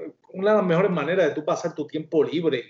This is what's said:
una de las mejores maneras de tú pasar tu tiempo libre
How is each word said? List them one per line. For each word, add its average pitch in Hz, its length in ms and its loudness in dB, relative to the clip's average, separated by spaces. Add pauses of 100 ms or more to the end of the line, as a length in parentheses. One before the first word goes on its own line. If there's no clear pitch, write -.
(300)
una 196 220 0
de 214 60 4
las 196 80 2
mejores 175 260 2
maneras 165 360 2
de 143 60 0
tú 151 100 -6
pasar 165 300 -4
tu 147 140 -8
tiempo 156 360 0
libre 135 460 0